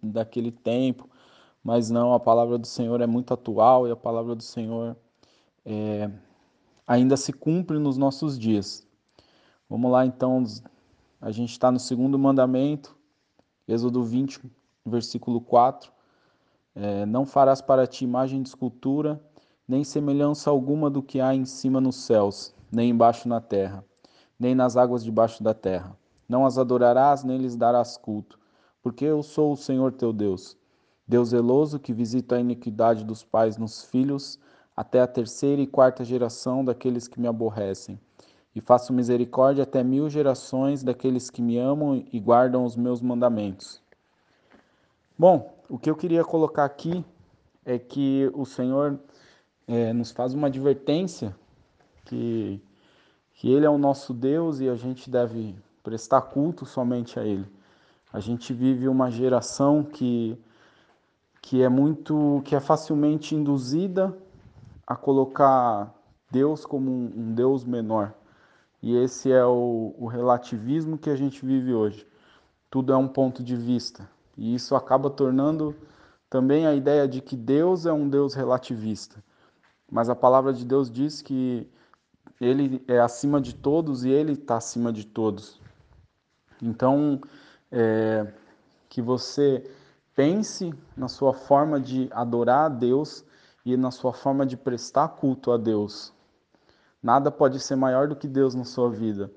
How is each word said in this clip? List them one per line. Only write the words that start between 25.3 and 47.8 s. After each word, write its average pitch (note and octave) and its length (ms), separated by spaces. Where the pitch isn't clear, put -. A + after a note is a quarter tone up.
da C3+ 100
terra. F#2 420
Não B2+ 200
as B2 100
adorarás, B2+ 680
nem C3 140
lhes B2+ 180
darás A#2 440
culto, G#2+ 400
porque B2 220
eu D3+ 180
sou D3 300
o C#3 60
Senhor C3 340
teu A#2+ 180
Deus, G#2 460
Deus A#2+ 220
zeloso, C3 500
que C3+ 140
visita A#2+ 440
a B2 40
iniquidade A#2 640
dos G#2+ 180
pais A2 360
nos A2 260
filhos, C#3 560
até - 280
a B2 40
terceira C3+ 540
e C3+ 60
quarta C3 360
geração B2 600
daqueles B2 420
que - 140
me A#2+ 80
aborrecem. G#2 720
E A2 80
faço B2 320
misericórdia B2 680
até C3 200
mil C#3 240
gerações C#3 720
daqueles B2+ 460
que - 140
me A#2+ 160
amam C#3 520
e A#2+ 80
guardam B2 460
os A#2 100
meus A#2+ 280
mandamentos." A#2+ 800
Bom, E3 360
o C3 100
que D3+ 120
eu D3+ 60
queria E3 280
colocar D#3 400
aqui D#3+ 400
é B2 120
que C3+ 540